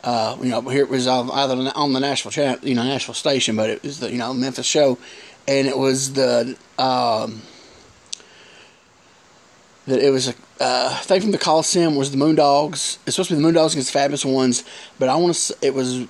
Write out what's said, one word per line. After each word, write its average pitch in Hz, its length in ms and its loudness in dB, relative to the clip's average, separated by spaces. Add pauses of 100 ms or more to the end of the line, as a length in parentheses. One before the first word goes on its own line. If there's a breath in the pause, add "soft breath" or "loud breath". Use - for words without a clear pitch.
Uh, 117 380 -2
you 127 80 -2
know, 117 120 -2
here 131 220 0
it - 60 0
was 127 180 0
on, 127 220 0
either 131 460 -2
on 147 180 0
the 131 60 0
Nashville 135 320 -4
channel, 139 320 0
you 139 100 -2
know, 117 100 0
Nashville 127 300 -4
station, 131 420 0
but 110 140 0
it - 140 -6
was 139 160 -10
the, 120 120 -6
you 123 60 -6
know, 127 160 -6
Memphis 127 320 -4
show, 139 320 4 (500 loud breath)
and 139 200 2
it 135 100 -2
was 135 360 0
the, 123 440 0 (220)
um, 117 640 0 (2500 loud breath)
that 131 140 2
it 139 120 6
was 127 160 0
a, 120 60 -6 (260)
uh, 127 420 0
thing 185 200 2
from 208 100 0
the 185 60 0
Coliseum 160 580 2
was 139 160 -2
the 135 60 -2
Moondogs. 151 880 2
It's - 100 -4
supposed 190 140 -2
to 180 60 0
be 143 60 2
the 160 60 4
Moondogs 160 260 4
against 135 200 -4
the 143 60 2
Fabulous 139 260 0
Ones, 131 380 2 (340 loud breath)
but 131 100 0
I 135 80 2
wanna 175 160 4
s-, - 200 -2 (100)
it 135 140 0
was 127 340 -2